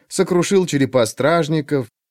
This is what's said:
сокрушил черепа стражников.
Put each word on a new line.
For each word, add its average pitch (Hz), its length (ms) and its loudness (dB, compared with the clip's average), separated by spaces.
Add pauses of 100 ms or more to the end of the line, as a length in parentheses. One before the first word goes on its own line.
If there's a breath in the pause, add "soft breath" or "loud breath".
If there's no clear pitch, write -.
сокрушил 185 580 0
черепа 131 400 0
стражников. 147 800 -2 (240)